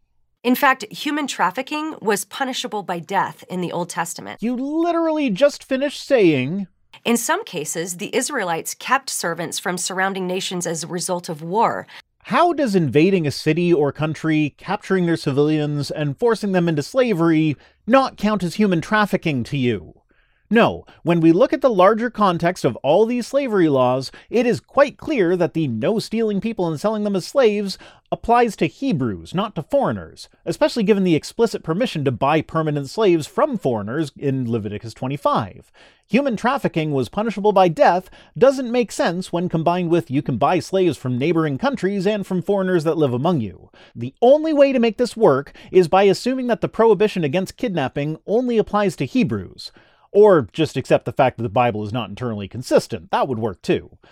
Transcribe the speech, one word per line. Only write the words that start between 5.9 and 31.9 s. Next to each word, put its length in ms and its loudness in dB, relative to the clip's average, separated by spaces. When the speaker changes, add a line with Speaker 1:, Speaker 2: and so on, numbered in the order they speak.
Speaker 2:
saying, 680 2
Speaker 1:
"In 140 2
some 260 -2
cases, 540 -8
the 180 -8
Israelites 580 -4
kept 360 -2
servants 500 -6
from 180 -4
surrounding 500 -4
nations 380 -6
as 160 -6
a 60 -10
result 400 -6
of 140 -10
war." 460 -2
Speaker 2:
How 300 2
does 200 -2
invading 540 2
a 40 0
city 420 0
or 180 2
country, 680 -2
capturing 500 -2
their 100 0
civilians, 720 0
and 260 -4
forcing 360 0
them 160 2
into 140 0
slavery 720 2
not 300 2
count 260 0
as 140 -4
human 240 2
trafficking 640 0
to 140 -6
you? 380 -2
No, 320 4
when 160 2
we 120 8
look 220 4
at 80 -2
the 80 4
larger 400 4
context 560 0
of 120 0
all 280 4
these 220 -4
slavery 420 2
laws, 420 2
it 160 2
is 120 0
quite 380 0
clear 400 0
that 160 0
the 140 0
no 320 -2
stealing 420 -2
people 260 -4
and 120 -4
selling 240 -2
them 120 -2
as 120 -4
slaves 500 0
applies 440 2
to 100 0
Hebrews, 680 -4
not 180 -4
to 80 -8
foreigners, 680 -4
especially 340 0
given 220 4
the 100 4
explicit 480 -2
permission 420 -4